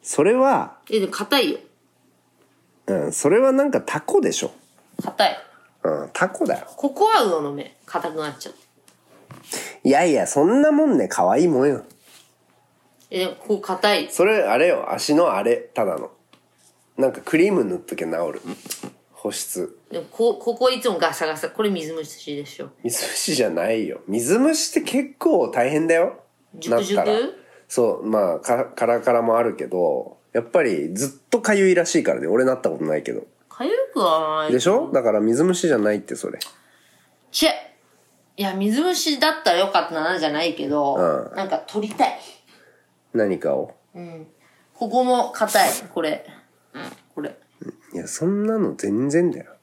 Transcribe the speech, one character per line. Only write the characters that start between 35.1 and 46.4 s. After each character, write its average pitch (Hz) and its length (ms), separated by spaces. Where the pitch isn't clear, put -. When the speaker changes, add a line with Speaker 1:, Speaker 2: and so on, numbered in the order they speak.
Speaker 1:
ら 107 80
水 117 240
虫 185 220
じ 147 80
ゃ 113 40
な 104 140
い 104 60
っ - 20
て、 - 140
そ - 160
れ。 - 80
Speaker 2:
チ - 160
ェ！ - 40
い 202 60
や、 190 120
水 214 280
虫 320 360
だ 311 120
っ 311 120
た 175 120
ら 175 60
よ 196 80
か 175 140
っ - 60
た 160 60
な、 165 240
じ 156 80
ゃ 147 40
な 151 140
い 165 100
け 143 140
ど、 147 260
Speaker 1:
う 73 380
ん。 - 40
Speaker 2:
な 196 80
ん 190 40
か - 180
取 208 220
り 208 60
た 262 120
い。 - 140
Speaker 1:
何 101 240
か 73 160
を？ 78 200
Speaker 2:
う 175 60
ん。 165 260
こ 220 160
こ 254 140
も 247 260
硬 208 360
い、 151 40
こ 170 100
れ。 151 240